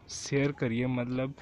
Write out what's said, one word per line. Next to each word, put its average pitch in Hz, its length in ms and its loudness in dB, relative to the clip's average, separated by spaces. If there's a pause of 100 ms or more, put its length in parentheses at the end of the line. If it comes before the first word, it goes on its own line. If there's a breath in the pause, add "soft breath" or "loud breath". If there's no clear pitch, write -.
शेयर 139 420 2
करिए, 123 360 0
मतलब, 127 540 0